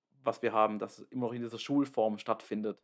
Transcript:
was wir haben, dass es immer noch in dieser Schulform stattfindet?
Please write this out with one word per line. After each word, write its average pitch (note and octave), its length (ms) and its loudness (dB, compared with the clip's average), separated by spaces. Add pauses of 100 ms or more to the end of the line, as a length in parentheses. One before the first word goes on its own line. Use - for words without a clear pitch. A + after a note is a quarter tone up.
(240)
was A#2 180 0
wir A2 120 0
haben, G#2+ 260 4
dass G#2 200 -8
es - 120 -18
immer B2+ 160 -2
noch A#2 60 -4
in A#2+ 80 -6
dieser A#2 180 -6
Schulform C3+ 600 2
stattfindet? G#2+ 640 -4